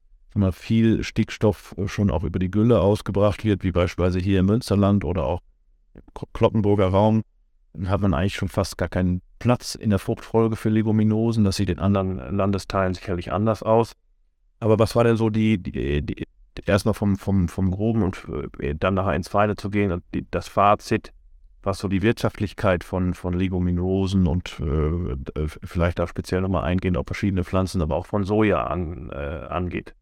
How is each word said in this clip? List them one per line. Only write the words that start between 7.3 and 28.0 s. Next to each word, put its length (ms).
hat 160
man 140
eigentlich 200
schon 120
fast 320
gar 100
keinen 320
Platz 380
in 160
der 80
Fruchtfolge 560
für 140
Leguminosen. 760
Das 140
sieht 120
in 100
anderen 560
Landesteilen 600
sicherlich 360
anders 300
aus. 300
Aber 200
was 160
war 80
denn 140
so 120
die, 320
die, 400
die, 240
erstmal 280
vom, 240
vom, 300
vom 220
Groben 320
und, 240
äh, 140
dann 220
nachher 200
ins 120
Feine 280
zu 140
gehen 220
und 120
die, 160
das 160
Fazit, 640
was 160
so 80
die 140
Wirtschaftlichkeit 840
von, 300
von 200
Leguminosen 920
und, 320
äh, 840
äh, 60
vielleicht 520
da 80
speziell 340
nochmal 220
eingehen 320
auf 120
verschiedene 360
Pflanzen, 380
aber 140
auch 100